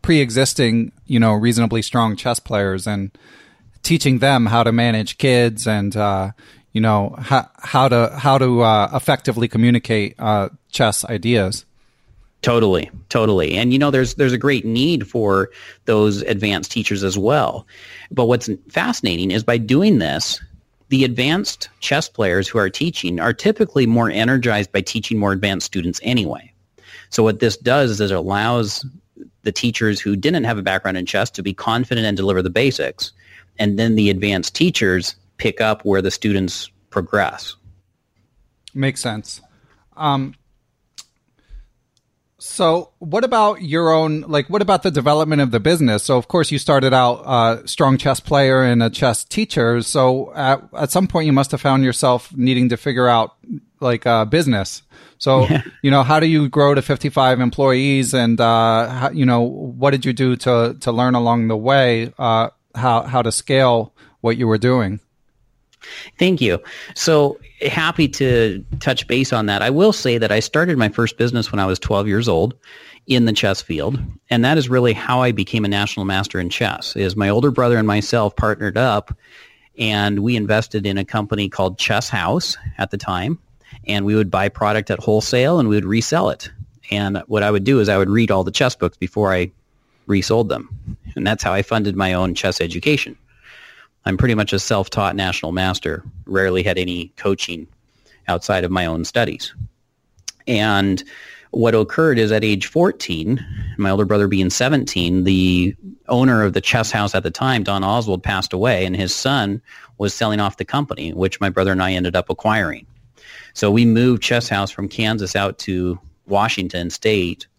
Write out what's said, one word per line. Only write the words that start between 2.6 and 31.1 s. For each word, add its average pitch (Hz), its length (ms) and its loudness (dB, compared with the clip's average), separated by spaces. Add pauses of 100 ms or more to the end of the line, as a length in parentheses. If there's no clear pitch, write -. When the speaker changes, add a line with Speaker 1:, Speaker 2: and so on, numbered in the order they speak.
Speaker 1:
and 101 300 -6 (680)
teaching 139 340 2
them 131 280 4
how 117 180 4
to 113 80 2
manage 117 460 0
kids 120 500 2
and, 101 280 -2
uh, 101 360 0 (400)
you 110 80 -2
know, 104 400 2
how, 127 280 0 (100)
how 135 300 2
to, 120 300 4
how 139 200 2
to, 123 240 2
uh, 107 300 4
effectively 127 540 -2
communicate, 113 720 2
uh, 107 300 0 (220)
chess - 340 0
ideas. 107 600 -2 (760)
Speaker 2:
Totally, 110 480 2 (180)
totally. 92 480 0
And, 123 160 2
you 135 60 4
know, 143 120 2
there's, 131 240 0
there's 135 180 2
a 123 60 -2
great 131 260 0
need 123 440 0
for 98 420 0 (360)
those 107 360 2
advanced 101 480 -2
teachers 104 320 -4
as 98 160 -2
well. 110 480 0 (460)
But 120 140 0
what's 120 220 0 (200)
fascinating 95 640 -2
is 110 100 0
by 120 160 0
doing 139 400 2
this, 76 420 -4 (500)
the 131 120 2
advanced 131 680 -2 (120)
chess - 280 -2
players 95 380 0
who 117 120 -4
are 95 120 0
teaching 90 480 -6
are 110 140 -2
typically 196 540 0
more 117 240 2
energized 113 600 0
by 101 120 0
teaching 110 360 -4
more 101 140 2
advanced 98 340 -2
students 87 380 -4
anyway. 110 480 -4 (580)
So 113 140 2
what 107 160 2
this 113 160 0
does 127 340 2
is 104 100 -4
it 98 140 0
allows 104 720 -2 (560)
the 104 100 -2
teachers 110 480 -2
who 101 140 -2
didn't 143 300 0
have 113 140 -2
a 98 40 -6
background 95 360 -2
in 90 80 -6
chess 104 240 -2